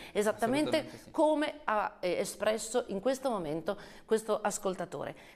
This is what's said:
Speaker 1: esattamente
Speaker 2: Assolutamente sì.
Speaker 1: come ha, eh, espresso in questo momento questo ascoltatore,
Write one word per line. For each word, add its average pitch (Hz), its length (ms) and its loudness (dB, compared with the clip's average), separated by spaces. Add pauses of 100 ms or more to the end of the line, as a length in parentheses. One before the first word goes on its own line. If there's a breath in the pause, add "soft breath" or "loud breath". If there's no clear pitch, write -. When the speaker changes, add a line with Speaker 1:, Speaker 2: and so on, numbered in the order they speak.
(120)
Speaker 1:
esattamente 226 680 2
Speaker 2:
Assolutamente - 260 -8
sì. - 60 -20
Speaker 1:
come 302 420 4 (100)
ha, 214 380 0
eh, 180 180 2
espresso 220 680 0
in 202 120 -4
questo 262 300 0
momento 165 480 -2 (280 loud breath)
questo 220 360 2
ascoltatore, 180 720 -4 (200 loud breath)